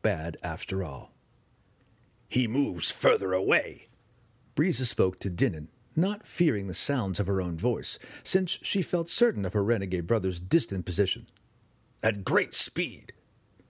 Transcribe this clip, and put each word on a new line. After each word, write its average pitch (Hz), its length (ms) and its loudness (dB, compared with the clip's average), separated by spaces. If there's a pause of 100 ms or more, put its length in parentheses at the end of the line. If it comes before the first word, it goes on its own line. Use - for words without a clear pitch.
bad 82 400 -2
after 87 400 -4
all. 69 320 -10 (1160)
"He 123 180 2
moves 110 420 0
further 98 440 2
away," 95 560 0 (680)
Briza 139 300 0
spoke 95 340 2
to 101 100 -4
Dinin, 87 380 -2 (260)
not 196 320 0
fearing 110 420 2
the 90 60 -4
sounds 104 460 0
of 92 80 0
her 95 140 2
own 85 160 -2
voice, 107 420 -2 (240)
since 190 280 2 (100)
she - 200 0
felt 170 280 -2
certain 175 340 2
of 95 80 -2
her 101 120 2
renegade 95 440 0
brother's 92 320 0
distant 92 460 0
position. 92 420 0 (720)
"At 101 220 0
great 180 300 0
speed." - 580 -2 (580)